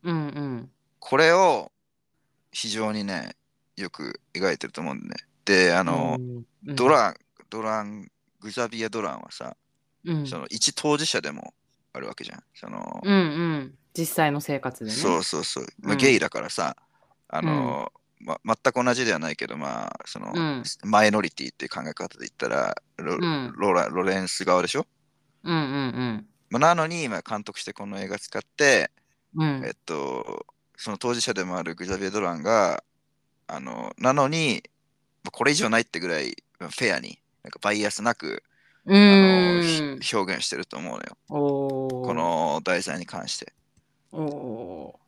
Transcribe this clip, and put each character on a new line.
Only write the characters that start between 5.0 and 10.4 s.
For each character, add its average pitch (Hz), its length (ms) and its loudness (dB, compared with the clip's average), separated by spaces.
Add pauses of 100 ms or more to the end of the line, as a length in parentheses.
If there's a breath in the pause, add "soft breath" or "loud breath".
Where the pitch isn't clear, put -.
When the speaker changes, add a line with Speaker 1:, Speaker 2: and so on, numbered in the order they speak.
Speaker 2:
だ 50 60 -16
よ 50 40 -12
ね。 50 60 -12 (280)
で、 92 300 6
あ 95 80 4
の、 82 360 0
Speaker 1:
う 127 40 -6
ん、 120 220 -10 (240)
う 147 40 -8
ん。 139 40 -6
Speaker 2:
ド 131 120 4
ラ 123 220 6
ン、 - 60 -14 (320)
ド 110 140 -10
ラ 110 200 -2
ン、 104 260 -12 (320)
グ 107 100 -12
ザ 117 180 -4
ビ 113 140 -8
エ・ 110 60 -4
ド 107 140 -6
ラ 76 120 -4
ン 50 60 -14
は - 100 -18
さ、 - 260 -12 (480)
Speaker 1:
う 175 100 -4
ん。 147 120 -2
Speaker 2:
そ 127 120 -8
の 67 120 -10